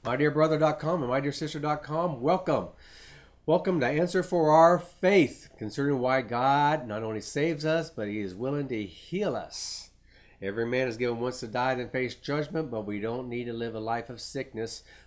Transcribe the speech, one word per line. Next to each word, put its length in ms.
My 80
dear 160
brother 260
dot 220
com 220
and 80
my 100
dear 140
sister 260
dot 240
com, 380
welcome. 460
Welcome 360
to 60
Answer 360
for 280
Our 280
Faith, 800
concerning 420
why 220
God 680
not 160
only 160
saves 460
us, 240
but 180
he 140
is 120
willing 360
to 160
heal 500
us. 540
Every 240
man 220
is 80
given 240
once 220
to 60
die, 280
then 140
face 260
judgment, 560
but 140
we 160
don't 260
need 200
to 60
live 220
a 60
life 280
of 120
sickness 600